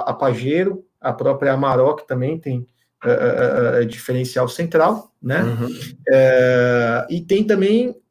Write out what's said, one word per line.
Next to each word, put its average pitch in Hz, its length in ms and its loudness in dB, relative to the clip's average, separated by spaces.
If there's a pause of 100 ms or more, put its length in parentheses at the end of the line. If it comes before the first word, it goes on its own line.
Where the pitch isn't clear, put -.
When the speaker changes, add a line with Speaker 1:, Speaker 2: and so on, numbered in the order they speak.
(100)
Speaker 1:
a - 40 -2
Pajero, 143 720 -2 (160)
a 131 120 -4
própria 135 400 0
Amarok 135 540 2
também 135 320 -4
tem, 127 280 -6 (380)
é, 120 60 0
é, 123 680 0
é, - 20 2
é, - 20 2
diferencial 127 640 -4
central, 165 640 0 (100)
né? 139 200 -2
Speaker 2:
Uhum. 120 260 -2 (400)
Speaker 1:
É, 127 1000 4
e 170 100 -4
tem 196 240 0
também, 214 500 0 (160)